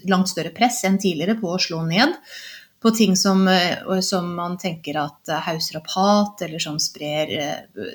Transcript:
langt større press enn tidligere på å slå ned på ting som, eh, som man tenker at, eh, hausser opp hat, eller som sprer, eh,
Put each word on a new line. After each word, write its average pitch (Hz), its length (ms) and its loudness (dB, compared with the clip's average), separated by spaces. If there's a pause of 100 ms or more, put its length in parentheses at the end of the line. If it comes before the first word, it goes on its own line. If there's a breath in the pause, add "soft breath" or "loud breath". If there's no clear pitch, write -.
(140)
langt 185 160 4
større 165 240 -6
press 240 320 0
enn 196 160 2
tidligere 185 400 0
på 170 80 -4
å 180 80 -2
slå 165 320 -2
ned 247 240 2 (680 loud breath)
på 226 140 4
ting 202 220 6
som, 190 320 4
eh, 185 560 2
som 175 320 -2
man 175 240 -4
tenker 165 400 -6
at, 147 160 -6 (160)
eh, 156 80 -2
hausser 160 400 -6
opp - 140 -18
hat, 208 500 2
eller 160 180 -8
som 151 160 -6
sprer, 151 560 -4
eh, - 600 -8